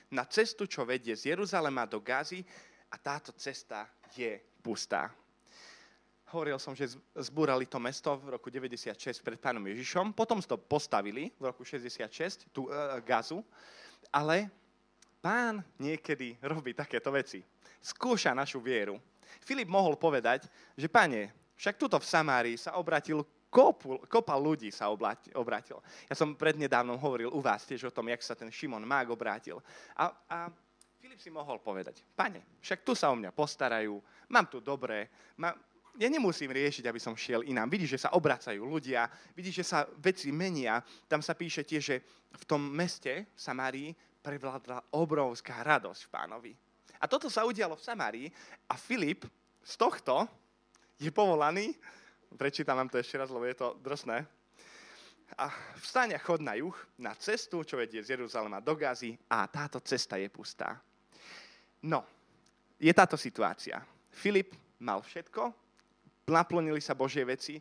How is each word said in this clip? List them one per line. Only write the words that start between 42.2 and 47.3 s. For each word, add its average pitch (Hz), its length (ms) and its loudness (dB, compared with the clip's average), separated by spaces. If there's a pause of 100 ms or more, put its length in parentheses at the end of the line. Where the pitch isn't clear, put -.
v - 160 -20
tom 147 240 2
meste, 165 640 -2
v - 40 -20
Samárii, 131 520 -4 (320)
prevládla 131 720 -8
obrovská 143 640 2
radosť 120 480 2
v - 40 -20
Pánovi. 110 420 -8 (500)
A 160 40 0
toto 285 200 0
sa 220 160 0